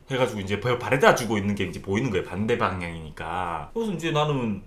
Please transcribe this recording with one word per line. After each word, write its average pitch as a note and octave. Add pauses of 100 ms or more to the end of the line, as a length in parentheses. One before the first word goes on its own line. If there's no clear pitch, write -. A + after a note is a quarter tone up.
(120)
해가지고 A#2
이제 G2
발-, A#2+
발에다 C#3+
주고 A2+
있는 G2+
게 G2
이제 F2
보이는 A2
거예요. F2+
반대 G#2
방향이니까. E2+
그래서 A3+
이제 D#3+
나는 C3+